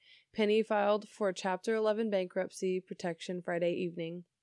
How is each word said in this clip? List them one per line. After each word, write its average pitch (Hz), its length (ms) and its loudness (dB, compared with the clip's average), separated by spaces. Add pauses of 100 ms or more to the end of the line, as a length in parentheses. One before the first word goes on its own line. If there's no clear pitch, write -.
(340)
Penny 214 300 4
filed 208 440 2
for 196 240 -2
Chapter 185 440 -2
eleven 214 340 0
bankruptcy 185 720 -2
protection 180 600 -6
Friday 175 320 0
evening. 175 500 -6 (180)